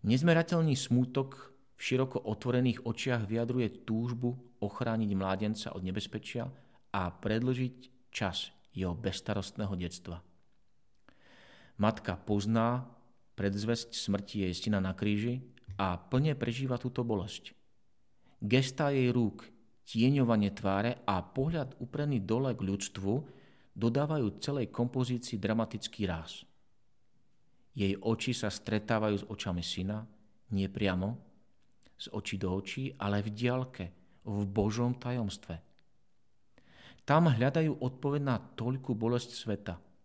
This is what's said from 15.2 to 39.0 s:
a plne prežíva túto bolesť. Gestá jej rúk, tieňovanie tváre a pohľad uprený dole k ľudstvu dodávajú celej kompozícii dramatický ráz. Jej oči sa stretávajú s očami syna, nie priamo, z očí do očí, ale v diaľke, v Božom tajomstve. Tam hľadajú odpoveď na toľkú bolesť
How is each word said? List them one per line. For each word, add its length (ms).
a 240
plne 320
prežíva 480
túto 240
bolesť. 480
Gestá 480
jej 240
rúk, 320
tieňovanie 640
tváre 560
a 160
pohľad 560
uprený 480
dole 320
k 160
ľudstvu 400
dodávajú 640
celej 320
kompozícii 640
dramatický 720
ráz. 320
Jej 320
oči 320
sa 160
stretávajú 640
s 160
očami 320
syna, 400
nie 160
priamo, 480
z 160
očí 240
do 160
očí, 480
ale 240
v 80
diaľke, 540
v 160
Božom 560
tajomstve. 560
Tam 240
hľadajú 480
odpoveď 480
na 160
toľkú 480
bolesť 400